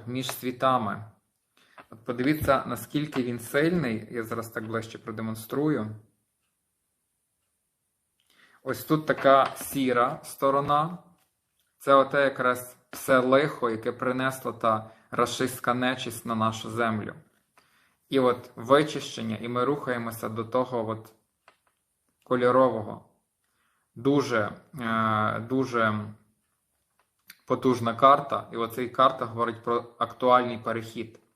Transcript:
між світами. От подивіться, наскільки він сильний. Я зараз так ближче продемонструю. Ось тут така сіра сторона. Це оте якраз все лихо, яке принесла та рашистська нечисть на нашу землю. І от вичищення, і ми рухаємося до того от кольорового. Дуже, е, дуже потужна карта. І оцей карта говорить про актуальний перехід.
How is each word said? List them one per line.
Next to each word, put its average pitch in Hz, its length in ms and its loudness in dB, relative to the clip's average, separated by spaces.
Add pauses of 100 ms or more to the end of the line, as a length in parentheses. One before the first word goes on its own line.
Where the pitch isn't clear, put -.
між 127 240 -6
світами. 123 760 -2 (840)
От 113 140 -20
подивіться, 135 600 2
наскільки 135 560 -4
він 120 180 -4
сильний. 143 680 0
Я 117 140 -6
зараз 113 240 -8
так 110 180 -8
ближче 113 320 -8
продемонструю. 110 960 -4 (2750)
Ось 131 220 -6
тут 156 220 0
така 135 400 6 (100)
сіра 127 680 0
сторона. 147 760 0 (800)
Це 139 160 4
оте 135 260 4
якраз 127 560 0 (140)
все - 280 2
лихо, 131 520 2
яке 113 220 -4
принесла 127 600 -4
та 110 380 0 (200)
рашистська 123 640 -2
нечисть 123 520 -4
на 117 80 -4
нашу 110 360 -2
землю. 110 440 -2 (920)
І 135 120 0
от 120 360 2
вичищення, 120 840 0
і 117 80 -8
ми 123 160 -2
рухаємося 120 640 -4
до 110 160 -6
того 120 440 -2
от 107 240 -8 (1120)
кольорового. 123 800 2 (880)
Дуже, 120 580 0 (280)
е, 110 680 0
дуже 117 560 0 (1400)
потужна 123 480 0
карта. 135 580 4
І 117 40 -10
оцей 117 320 -4
карта 131 360 2
говорить 113 400 -4
про 120 200 0 (140)
актуальний 120 600 2
перехід. 113 640 -8 (160)